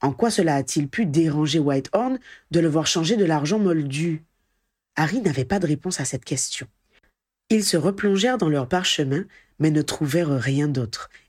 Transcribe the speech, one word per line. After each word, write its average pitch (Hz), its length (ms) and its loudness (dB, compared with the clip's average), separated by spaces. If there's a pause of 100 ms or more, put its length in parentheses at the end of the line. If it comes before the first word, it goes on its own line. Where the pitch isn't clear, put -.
En 139 100 2
quoi 226 180 0
cela 165 280 2
a-t-il 139 320 -2
pu 226 180 -2
déranger 151 500 2
Whitehorn 160 600 0 (320)
de 160 80 4
le 165 80 4
voir 151 180 2
changer 170 320 0
de 202 80 4
l'argent 156 320 0
moldu ? 160 680 0 (720)
Harry 160 260 0
n'avait 135 220 0
pas 196 140 -2
de 185 80 -2
réponse 151 340 -2
à 139 60 -4
cette 131 180 -6
question. - 440 -6 (840)
Ils 220 140 4
se 190 140 2
replongèrent 196 600 0
dans 175 120 0
leurs 139 200 0
parchemins, 170 560 0 (320)
mais 156 140 2
ne 151 100 2
trouvèrent 147 580 0
rien 135 280 0
d'autre, 131 420 -4 (200)